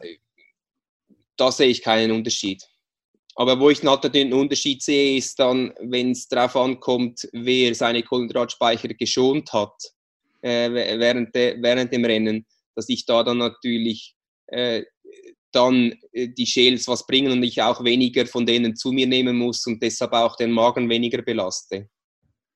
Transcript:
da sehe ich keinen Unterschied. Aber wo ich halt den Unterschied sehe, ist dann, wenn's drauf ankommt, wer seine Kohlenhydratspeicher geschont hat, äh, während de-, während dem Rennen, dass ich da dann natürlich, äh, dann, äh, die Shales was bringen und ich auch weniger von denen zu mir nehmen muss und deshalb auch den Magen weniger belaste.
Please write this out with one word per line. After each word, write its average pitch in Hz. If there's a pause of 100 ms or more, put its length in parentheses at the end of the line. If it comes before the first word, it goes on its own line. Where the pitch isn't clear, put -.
(1400)
da 131
sehe 135
ich 117
keinen 113
Unterschied. 110 (760)
Aber 127
wo 143
ich 143
halt 139
den 139
Unterschied 139
sehe, 139
ist -
dann, 127
wenn's 123
drauf 123
ankommt, 123
wer 123
seine 117
Kohlenhydratspeicher 120
geschont 127
hat, 107 (680)
äh, 120
während 117
de-, 123
während 123
dem 120
Rennen, 110 (280)
dass 113
ich 120
da 117
dann 120
natürlich, 117 (320)
äh, 120 (720)
dann, 123 (180)
äh, 120
die 123
Shales 123
was 120
bringen 135
und 127
ich 123
auch 120
weniger 123
von 120
denen 117
zu 131
mir 131
nehmen 127
muss 120
und 113
deshalb 117
auch 117
den 117
Magen 117
weniger 117
belaste. 101 (680)